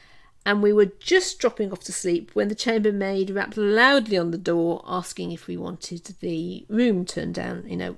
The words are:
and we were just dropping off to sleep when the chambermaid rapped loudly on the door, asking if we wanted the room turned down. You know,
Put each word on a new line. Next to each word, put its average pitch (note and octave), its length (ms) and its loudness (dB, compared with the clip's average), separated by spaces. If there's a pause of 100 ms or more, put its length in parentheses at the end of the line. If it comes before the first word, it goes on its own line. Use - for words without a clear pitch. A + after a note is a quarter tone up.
(440)
and G3+ 180 2
we G#3 100 6
were G#3 140 8
just - 520 0
dropping G#3+ 340 0
off F#3+ 80 -10
to - 120 -12
sleep F3 420 -2
when G#3 140 2
the G#3+ 60 -2
chambermaid G3+ 760 0
rapped G3 260 -6
loudly A3 600 4
on E3+ 140 0
the E3 80 -4
door, E3+ 480 0
asking F3 440 -8
if E3 160 -12
we F3 100 -8
wanted F3 640 -12
the F3 480 -6
room G#3+ 360 2
turned E3+ 300 -6
down. F3 340 -8
You F3+ 80 -8
know, F3+ 220 -6